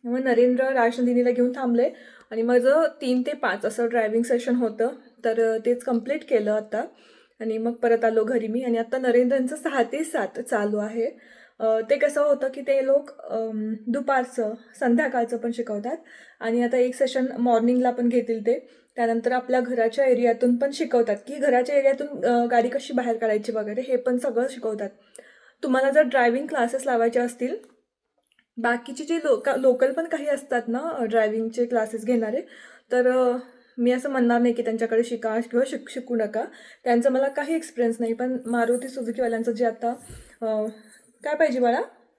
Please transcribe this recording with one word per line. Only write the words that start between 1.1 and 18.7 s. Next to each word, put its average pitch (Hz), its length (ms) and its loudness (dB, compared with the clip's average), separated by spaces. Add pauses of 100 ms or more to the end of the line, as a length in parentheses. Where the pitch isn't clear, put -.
घेऊन 247 200 2
थांबले 247 380 0 (420)
आणि 220 100 -4
माझं 247 420 4 (180)
तीन 254 200 0
ते 294 120 -2
पाच 202 320 -4
असं 226 240 -2
ड्रायव्हिंग 226 340 0
सेशन 240 320 0
होतं, 226 320 -2 (380)
तर, 226 300 2
अ, - 100 -2
तेच 240 180 0
कम्प्लीट 254 460 -4
केलं 214 220 2
आता 214 340 -4 (560)
आणि 220 160 -4
मग 226 140 -2
परत 233 340 2
आलो 220 180 2
घरी 226 240 -2
मी. 233 140 -2
आणि 240 160 0
आता 226 200 -4
नरेंद्रांचं 254 580 2
सहा 277 280 -2
ते 277 200 -4
सात 226 360 -4
चालू 208 380 -2
आहे. 220 280 -4 (540)
अ, 220 200 2 (100)
ते 285 80 4
कसं 285 240 2
होतं 285 260 2
की 269 140 -8
ते 269 240 0
लोक, 285 360 0
अम, 220 520 -4 (140)
दुपारचं, 247 680 0 (260)
संध्याकाळचं 247 580 0
पण 233 140 -6
शिकवतात 233 460 -6 (420)
आणि 233 240 0
आता 240 140 0
एक 247 180 2
सेशन 262 300 0 (140)
मॉर्निंगला 240 520 4
पण 240 180 0
घेतील 233 320 0
ते. 233 260 0 (280)